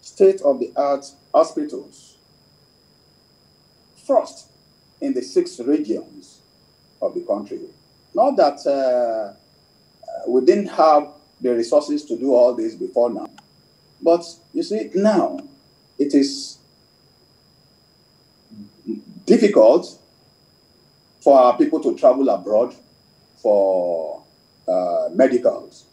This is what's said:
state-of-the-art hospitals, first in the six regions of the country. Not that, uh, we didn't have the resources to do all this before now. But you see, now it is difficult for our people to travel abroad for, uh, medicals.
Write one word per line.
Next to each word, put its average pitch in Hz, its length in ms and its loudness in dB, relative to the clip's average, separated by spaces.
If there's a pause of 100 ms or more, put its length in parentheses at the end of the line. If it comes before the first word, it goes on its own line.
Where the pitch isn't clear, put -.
state-of-the-art 143 1120 0 (200)
hospitals, - 840 -4 (1900)
first - 420 -2 (520)
in 135 120 -6
the 123 100 -4
six - 380 -4
regions - 800 -6 (600)
of 95 140 -6
the - 60 -6
country. - 400 -8 (540)
Not 254 220 0
that, 143 300 0
uh, 123 680 -2 (920)
we 123 180 2
didn't 196 240 2
have 151 400 2 (320)
the 123 140 -2
resources 147 520 -2
to 113 100 -6
do 131 180 -2
all 123 200 4
this 110 200 -8
before - 360 -2
now. - 180 -12 (720)
But 170 240 2 (280)
you 156 120 -6
see, 220 300 -8
now 196 440 0 (600)
it 285 160 -4
is - 440 -2 (2750)
difficult 185 760 4 (1200)
for 139 180 6
our 123 180 4
people 156 240 0
to 123 160 -2
travel 135 340 2
abroad 107 440 -2 (640)
for, 90 840 -2 (440)
uh, 85 460 -2
medicals. - 800 0